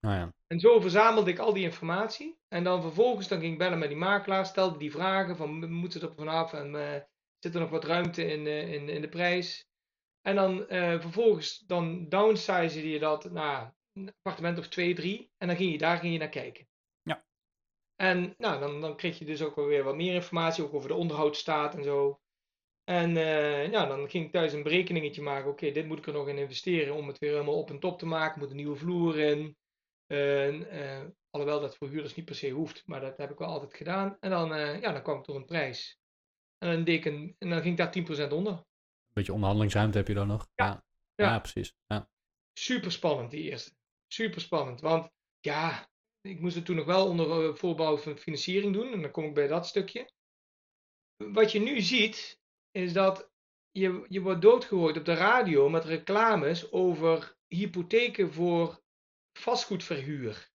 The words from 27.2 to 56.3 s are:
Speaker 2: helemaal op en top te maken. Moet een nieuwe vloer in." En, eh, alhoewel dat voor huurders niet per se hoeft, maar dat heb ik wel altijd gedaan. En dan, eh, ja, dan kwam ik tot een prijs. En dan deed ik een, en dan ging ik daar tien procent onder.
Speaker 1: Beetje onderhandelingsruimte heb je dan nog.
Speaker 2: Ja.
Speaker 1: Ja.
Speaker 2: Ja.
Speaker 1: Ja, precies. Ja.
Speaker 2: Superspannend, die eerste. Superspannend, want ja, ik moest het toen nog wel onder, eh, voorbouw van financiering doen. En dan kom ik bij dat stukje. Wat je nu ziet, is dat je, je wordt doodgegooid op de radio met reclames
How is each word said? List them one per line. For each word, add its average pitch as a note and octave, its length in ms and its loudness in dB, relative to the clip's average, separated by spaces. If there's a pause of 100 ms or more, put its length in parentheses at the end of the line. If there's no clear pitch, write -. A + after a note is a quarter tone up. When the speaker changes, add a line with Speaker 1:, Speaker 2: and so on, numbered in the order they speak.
Speaker 2:
helemaal D3 280 0
op D#3 100 -6
en D3 100 -10
top F3 200 -4
te E3 60 -8
maken. D#3+ 340 -2
Moet C#3 100 -6
een C3 60 -12
nieuwe D3 200 -6
vloer E3 440 0
in." D3+ 380 0 (480)
En, C#3+ 640 0
eh, C3+ 360 -10 (240)
alhoewel D3 320 -2
dat C3+ 160 -8
voor C#3 120 -10
huurders D3 260 -8
niet E3 100 -10
per - 100 -12
se C#3 140 -6
hoeft, D3 380 -6
maar C#3+ 140 -8
dat C3+ 160 -10
heb C#3+ 140 -8
ik C#3+ 60 -14
wel E3 100 -8
altijd D3 260 -8
gedaan. G3 460 -4
En F#3+ 100 -6
dan, E3 240 0
eh, D3+ 280 -4
ja, A3 100 -2
dan C#3 120 -6
kwam C#3+ 140 -2
ik C3+ 60 -12
tot C#3+ 120 -10
een C3 100 -10
prijs. C#3+ 540 -6 (580)
En F3 140 -2
dan E3 120 0
deed E3 220 2
ik D3+ 80 0
een, D3+ 240 -10
en F3 120 -6
dan E3 100 0
ging E3+ 120 0
ik E3+ 60 0
daar F3 140 2
tien F3+ 120 -2
procent D3 280 -2
onder. F3 340 -2 (480)
Speaker 1:
Beetje G2 200 -2
onderhandelingsruimte G#2 640 2
heb G2 100 0
je G#2+ 60 0
dan G2+ 140 0
nog. G#2 280 -2
Speaker 2:
Ja. - 100 2
Speaker 1:
Ja. G2+ 180 -4 (320)
Speaker 2:
Ja. G3 160 4
Speaker 1:
Ja, A2+ 80 0
precies. - 360 -8 (100)
Ja. G#2 240 -4 (500)
Speaker 2:
Superspannend, E3 720 -2
die D3 180 -8
eerste. - 260 -12 (380)
Superspannend, E3 680 -4
want E3 300 0 (280)
ja, D#3 500 -4 (320)
ik F#3+ 180 -12
moest E3 160 -2
het E3+ 100 -6
toen F3+ 100 -2
nog D3+ 100 -2
wel F#3+ 220 4
onder, E3 420 0
eh, D3+ 60 -4
voorbouw D#3 420 0
van D3 200 -8
financiering F#3 560 -2
doen. A#3+ 200 -2
En F#3+ 80 -4
dan C#3+ 100 -6
kom D#3 140 -4
ik D3 80 -6
bij C#3+ 140 2
dat E3+ 200 0
stukje. G#3 420 -4 (1120)
Wat G#3+ 280 4
je G#3+ 80 0
nu A#3+ 220 0
ziet, G#3+ 580 0 (320)
is F3+ 220 -4
dat F#3+ 380 2 (400)
je, F#3 360 -2
je F#3 140 -4
wordt F#3 200 0
doodgegooid F#3+ 560 8
op D#3 80 -6
de E3+ 80 2
radio F3 560 6
met E3 160 2
reclames E3+ 840 2